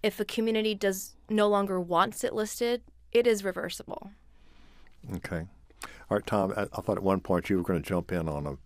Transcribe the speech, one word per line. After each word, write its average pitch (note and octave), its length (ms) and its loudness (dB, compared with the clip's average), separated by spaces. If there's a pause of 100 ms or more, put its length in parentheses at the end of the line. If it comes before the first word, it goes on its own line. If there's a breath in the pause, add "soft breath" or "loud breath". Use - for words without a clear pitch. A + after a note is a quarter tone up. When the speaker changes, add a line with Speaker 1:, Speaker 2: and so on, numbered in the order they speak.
Speaker 1:
if G#3 160 0
a G#3+ 60 0
community A3 500 0
does G3 400 -2 (140)
no G#3 200 4
longer G3 300 2
wants F3+ 460 2
it - 80 0
listed, A#3+ 480 -2 (320)
it A#3+ 140 6
is G#3+ 180 2
reversible. F3+ 640 -8 (1040 soft breath)
Speaker 2:
Okay. E2+ 300 -6 (640 loud breath)
All G#2+ 60 2
right, G#2+ 100 -2
Tom, G2 300 2
I, G#2 60 0
I - 180 -4
thought G2+ 160 0
at F#2+ 60 -2
one F#2+ 180 4
point F2+ 300 0
you G2 80 4
were F2+ 40 2
gonna E2+ 180 0
jump F2 300 -2
in E2+ 160 -2
on D2 200 -4
a C#2 200 -6